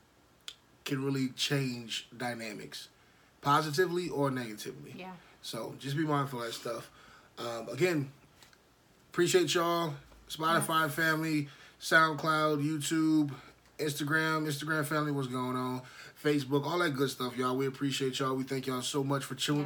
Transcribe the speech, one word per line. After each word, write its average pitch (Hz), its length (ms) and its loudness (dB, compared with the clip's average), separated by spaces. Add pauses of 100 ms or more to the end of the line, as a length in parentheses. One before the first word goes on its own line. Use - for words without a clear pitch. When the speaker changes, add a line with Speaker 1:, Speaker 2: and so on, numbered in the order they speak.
(840)
Speaker 1:
can 135 200 -2
really 135 260 0
change 123 840 -2
dynamics, 117 720 -8 (520)
positively 160 680 2
or 139 220 2
negatively. 113 640 -8
Speaker 2:
Yeah. 180 160 -12 (300)
Speaker 1:
So - 360 -8
just 135 180 -4
be 165 80 2
mindful 139 360 0
of 117 60 -6
that 113 80 -8
stuff. - 360 -8 (480)
Um, 117 300 -8
again, 143 420 0 (1000)
appreciate 175 440 4
y'all, 170 400 2 (340)
Spotify 160 580 2
Speaker 2:
Yes. 143 80 -4
Speaker 1:
family, 156 540 2 (320)
SoundCloud, 156 840 4
YouTube, 156 640 2 (480)
Instagram, 156 680 0
Instagram 151 380 -2
family, 151 280 0
what's 139 160 -2
going 127 280 -2
on? 127 260 -2 (400)
Facebook, 143 420 2
all 160 140 -2
that 175 160 2
good 131 160 2
stuff, 123 260 -6
y'all. 127 200 0
We 139 100 0
appreciate 135 540 -2
y'all. 139 140 0
We 131 100 -2
thank 135 240 -4
y'all 127 140 -2
so 139 200 0
much 139 220 0
for - 100 -8
tu-, 147 320 0